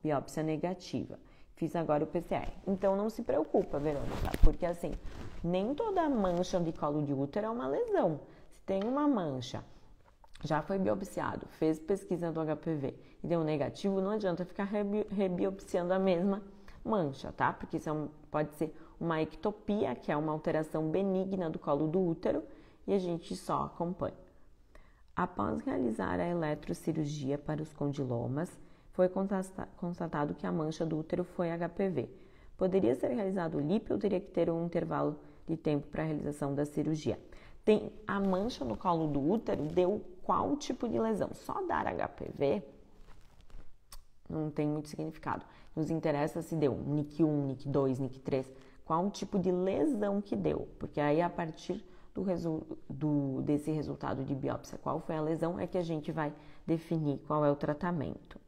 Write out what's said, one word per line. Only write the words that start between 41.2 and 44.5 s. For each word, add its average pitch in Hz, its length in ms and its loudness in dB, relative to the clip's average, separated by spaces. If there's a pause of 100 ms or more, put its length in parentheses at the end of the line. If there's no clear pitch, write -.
Só - 320 -6
dar - 220 0
H - 220 -2
P - 280 -8
V 143 260 2 (1700)
não 156 200 -2
tem 151 180 0